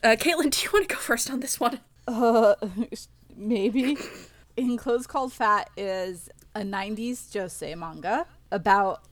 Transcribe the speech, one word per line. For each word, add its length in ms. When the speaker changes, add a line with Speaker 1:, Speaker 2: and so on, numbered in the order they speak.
Speaker 1:
Uh, 140
Caitlin, 320
<laughs> 0
do 140
you 80
wanna 140
go 100
first 340
on 100
this 180
one? 220
Speaker 2:
Uh, 480
<laughs> 400
maybe. 600
Enclosed 520
Called 240
Fat 440
is 520
a 100
nineties 680
josei 460
manga 480
about 600